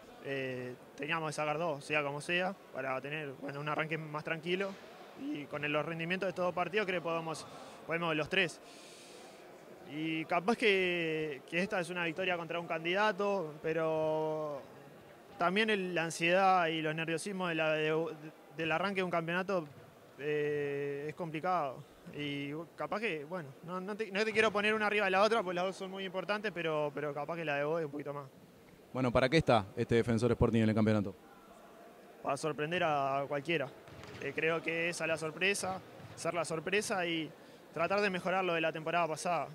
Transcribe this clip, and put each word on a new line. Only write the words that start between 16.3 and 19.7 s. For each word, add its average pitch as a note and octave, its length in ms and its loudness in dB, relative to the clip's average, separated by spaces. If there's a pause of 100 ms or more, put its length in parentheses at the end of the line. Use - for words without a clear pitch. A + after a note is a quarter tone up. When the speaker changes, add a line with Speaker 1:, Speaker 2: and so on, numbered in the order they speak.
Speaker 1:
y D#3+ 160 0
los D#3 120 0
nerviosismos E3 540 -2
de E3 60 0
la, D#3+ 180 2
de, D#3 420 2 (440)
del D#3+ 120 0
arranque F#3 260 2
de F#3+ 80 2
un F3+ 60 -2
campeonato, F3 560 0 (520)